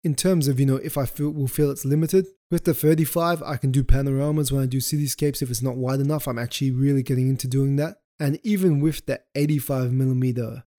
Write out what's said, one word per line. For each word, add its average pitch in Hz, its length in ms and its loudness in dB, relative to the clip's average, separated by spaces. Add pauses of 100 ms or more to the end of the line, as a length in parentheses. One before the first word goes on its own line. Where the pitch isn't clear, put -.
In 156 100 0
terms 170 340 2
of, 135 120 0
you 135 80 4
know, 131 80 4
if 151 240 -6
I 131 60 -2
feel, 147 260 -4
will 143 160 -4
feel 143 240 0
it's 135 120 -8
limited, 160 440 2 (240)
with 170 120 0
the 160 120 2
thirty-five, 165 680 2
I 143 160 -6
can 135 140 0
do 135 120 2
panoramas 139 680 2
when 135 100 0
I 135 60 0
do 131 100 -2
cityscapes. 143 640 -2
If 127 80 -4
it's 120 140 -4
not 127 140 -4
wide 131 220 -2
enough, 143 280 -2
I'm 120 100 -4
actually 123 340 -2
really 135 300 2
getting 127 260 0
into 131 200 -2
doing 139 300 0
that. 156 240 -4 (180)
And 147 240 -2
even 185 360 2
with 151 280 -2
the 131 140 -4 (120)
eighty-five 139 580 0
millimeter, 127 720 0 (160)